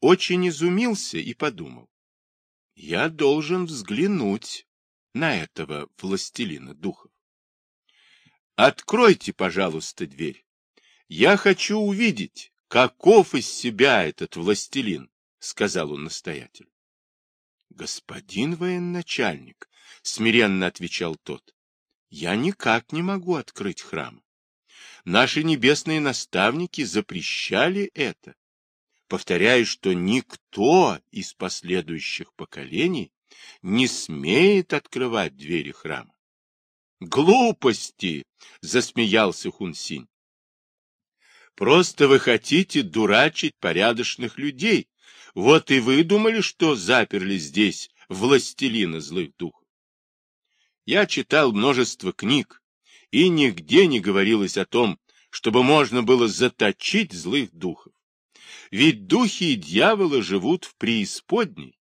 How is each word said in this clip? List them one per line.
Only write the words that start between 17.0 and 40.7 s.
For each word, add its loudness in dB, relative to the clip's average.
"Господин -8
военачальник", -6
смиренно 0
отвечал -6
тот, -16
"я -4
никак -2
не -6
могу -4
открыть -10
храм. -12
Наши 2
небесные 2
наставники -2
запрещали -4
это. -8
Повторяю, 0
что -2
никто 0
из -12
последующих -8
поколений -8
не 0
смеет 0
открывать -4
двери -6
храма". -14
"Глупости!" 0
засмеялся 0
Хунсинь. -12